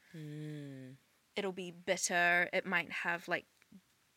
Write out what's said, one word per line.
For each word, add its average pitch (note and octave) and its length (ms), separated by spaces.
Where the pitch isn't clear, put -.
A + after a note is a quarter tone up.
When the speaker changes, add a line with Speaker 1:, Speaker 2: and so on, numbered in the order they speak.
Speaker 1:
Mm. D3 760
Speaker 2:
It'll G3 160
be F3+ 180
bitter. F3 840
It - 140
might F3+ 240
have, F3 380
like, E3+ 180